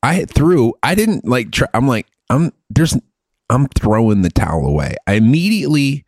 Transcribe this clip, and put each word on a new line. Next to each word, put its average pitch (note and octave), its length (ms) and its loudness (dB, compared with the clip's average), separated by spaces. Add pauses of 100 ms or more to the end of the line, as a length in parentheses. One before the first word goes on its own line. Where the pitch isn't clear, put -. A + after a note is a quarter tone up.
I E3 220 -2
threw, C#3 480 2 (100)
I D3+ 120 -2
didn't, G#3+ 300 -2
like, A#2+ 260 -2
try, - 220 -2
I'm A#2+ 140 0
like, A#2 200 -2 (220)
I'm, D3+ 220 0 (180)
there's, D3 280 0 (520)
I'm C3 180 2
throwing G#2+ 560 2
the F2 60 0
towel D#2+ 360 -2
away. C#2 300 -2 (120)
I G2 60 0
immediately C#3+ 960 0